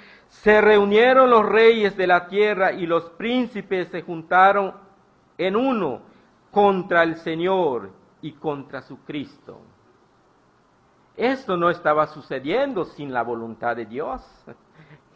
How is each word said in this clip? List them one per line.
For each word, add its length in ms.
"Se 320
reunieron 680
los 160
reyes 520
de 100
la 200
tierra 440
y 140
los 260
príncipes 760
se 120
juntaron 720
en 180
uno 440
contra 520
el 140
Señor 720
y 100
contra 500
su 220
Cristo". 560
Esto 400
no 120
estaba 380
sucediendo 800
sin 280
la 100
voluntad 520
de 100
Dios. 360